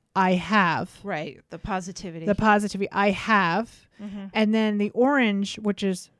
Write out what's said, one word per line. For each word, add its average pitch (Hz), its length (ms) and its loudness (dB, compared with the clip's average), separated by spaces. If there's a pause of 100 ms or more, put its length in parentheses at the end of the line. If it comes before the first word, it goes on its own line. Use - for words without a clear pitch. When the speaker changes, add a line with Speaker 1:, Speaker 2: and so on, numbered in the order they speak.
(160)
Speaker 1:
I 190 180 4
have. 175 580 0 (120)
Speaker 2:
Right. 156 460 -10
The 240 80 -14
positivity. 180 680 -8
Speaker 1:
The 202 100 2
positivity, 208 560 2
I 202 200 2
have. 196 760 0 (140)
Speaker 2:
Mm-hmm. 202 320 -12
Speaker 1:
And 214 200 2
then 214 240 2
the 208 140 0
orange, 240 680 2
which 208 240 -4
is 190 260 -2 (100)